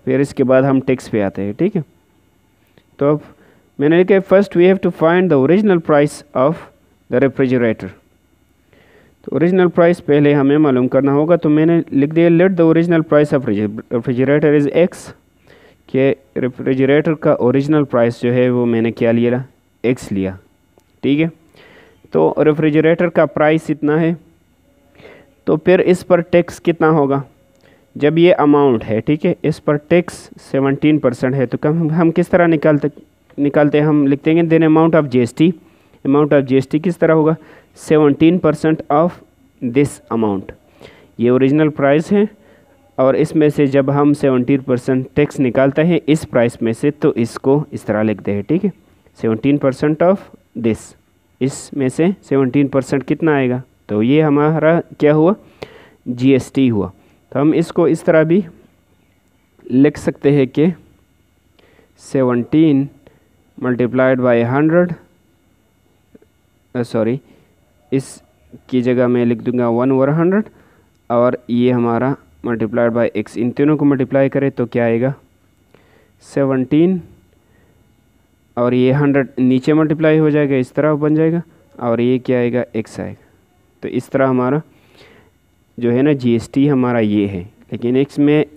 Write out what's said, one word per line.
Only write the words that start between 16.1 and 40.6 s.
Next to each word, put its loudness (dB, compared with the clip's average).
refrigerator -2
का 0
original 0
price -2
जो 0
है 0
वो 0
मैंने 0
क्या -2
लिया, 0
X -4
लिया, -6
ठीक 0
है। -2
तो 0
refrigerator 0
का 0
price 0
इतना -2
है, -2
तो 0
फिर 2
इस 0
पर 0
tax -2
कितना -2
होगा, 0
जब 0
ये 6
amount 2
है, -4
ठीक -2
है, -2
इस -4
पर -2
tax -2
seventeen 0
percent -2
है, -2
तो -6
कम, -2
हम 0
किस -2
तरह 2
निकालते, 0
निकालते 0
हैं, 2
हम 2
लिखते 0
हैं 2
then 2
amount 4
of -4
G 2
S -4
T, 4
amount 2
of 2
G 2
S -8
T -4
किस -4
तरह 2
होगा, 0
seventeen 2
percent -2
of 0
this -2
amount। -2